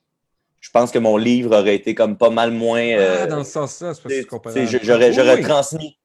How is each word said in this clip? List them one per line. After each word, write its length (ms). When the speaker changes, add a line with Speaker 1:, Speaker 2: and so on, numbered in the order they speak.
Speaker 1:
je 120
pense 200
que 80
mon 180
livre 400
aurait 180
été 200
comme 220
pas 120
mal 220
moins, 300
Speaker 2:
Ah, 180
Speaker 1:
euh, 280
Speaker 2:
dans 100
le 60
sens-là, 500
c'est 80
parce 20
que 60
Speaker 1:
tu 60
sais, 80
Speaker 2:
tu 40
comparais 260
Speaker 1:
tu 60
sais, 60
Speaker 2:
à 60
Speaker 1:
je, 60
Speaker 2:
Anne 60
Speaker 1:
j'aurais, 300
Speaker 2:
Frank. 20
Speaker 1:
j'aurais 200
Speaker 2:
Oui, 60
oui. 60
Speaker 1:
transmis, 580